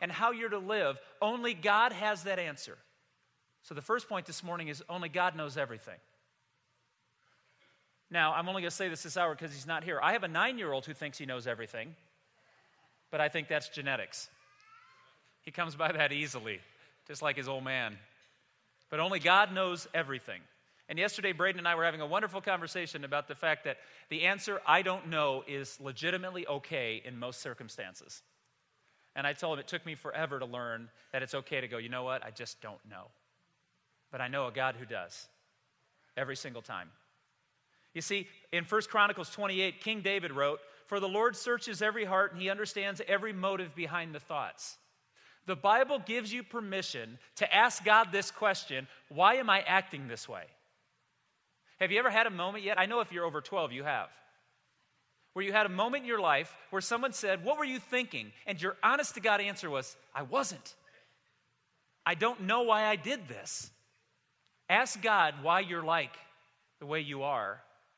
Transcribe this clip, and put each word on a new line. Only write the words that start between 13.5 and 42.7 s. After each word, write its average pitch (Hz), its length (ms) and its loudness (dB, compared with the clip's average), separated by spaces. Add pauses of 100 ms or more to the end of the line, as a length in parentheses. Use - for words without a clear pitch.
genetics. 135 580 -6 (1120)
He 151 100 -16
comes 165 220 -4
by 160 180 2
that 151 200 4
easily, 127 480 -4 (460)
just 143 160 -12
like 147 140 0
his 131 120 -6
old 135 160 -4
man. 123 340 -4 (920)
But 151 100 -2
only 185 200 0
God 185 320 8
knows 185 420 -2
everything. 135 480 -4 (480)
And 156 80 -4
yesterday, 196 340 0
Braden 180 260 2
and 170 100 0
I 170 60 4
were 165 100 2
having 160 160 0
a 151 60 -4
wonderful 190 340 -2
conversation 170 640 -4
about 143 240 -2
the 147 60 -8
fact 156 300 0
that 139 140 -4 (300)
the 156 160 0
answer, 196 400 0
"I 160 160 8
don't 185 280 0
know," 147 380 2
is 139 320 -8
legitimately 175 680 -4
okay 131 500 -2
in 123 220 -12
most 123 240 -8
circumstances. 113 800 -12 (920)
And 139 120 -4
I 147 80 0
told 160 240 -4
him - 20 -8
it - 80 -12
took 170 160 -6
me 160 100 -8
forever 147 440 -4
to 127 80 -6
learn 117 440 -8 (200)
that 131 120 -4
it's 131 120 -8
okay 135 260 -4
to 127 80 -4
go, 120 80 -8
"You 117 140 -8
know 127 140 -6
what? 127 200 -4
I 113 60 -12
just 113 320 -14
don't 104 240 -14
know." 104 240 -16 (1000)
But 127 120 -8
I 123 60 -2
know 135 180 -2
a 120 40 -4
God 131 260 0
who 120 100 -12
does, 98 420 -10 (880)
every 135 200 -4
single 120 260 -10
time. 90 280 -10 (1000)
You 165 80 -8
see, 196 300 -4 (200)
in 170 140 0
First 214 240 0
Chronicles 202 420 4
twenty-eight, 190 520 -2
King 220 180 -2
David 185 320 0
wrote, 143 300 0 (240)
"For 202 140 -2
the 190 80 0
Lord 214 280 2
searches 233 460 -4
every 214 240 2
heart, 190 260 4
and 175 80 -8
he 185 80 0
understands 202 540 -2